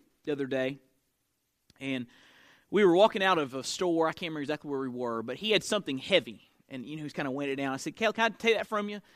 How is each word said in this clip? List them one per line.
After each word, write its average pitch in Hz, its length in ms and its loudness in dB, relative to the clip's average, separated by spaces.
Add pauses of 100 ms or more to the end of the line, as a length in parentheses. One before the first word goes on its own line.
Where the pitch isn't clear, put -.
(260)
the 151 60 -2
other 143 140 -2
day, 131 320 -2 (1000)
and 131 260 -4 (640)
we 202 160 6
were 170 100 8
walking 208 280 6
out 185 160 4
of 135 160 -4
a 131 80 -6
store. 165 440 0
I 156 40 0
can't 170 180 -8
remember 156 120 -6
exactly 147 280 -6
where 139 100 -2
we 135 80 -4
were, 120 360 -4
but 123 140 -6
he 214 120 -4
had 202 140 4
something 170 340 -2
heavy, 127 540 0 (180)
and, 127 160 -10
you 147 100 -10
know, 156 80 -10
he's 143 100 -10
kinda 143 180 -4
weighing 139 200 -4
it 135 40 -2
down. 135 180 -2
I 135 40 -4
said, - 180 -8
"Caleb, 214 200 0
can 226 100 2
I 226 40 4
take 220 260 0
that - 120 -4
from 208 220 -2
you?" 208 120 -10 (140)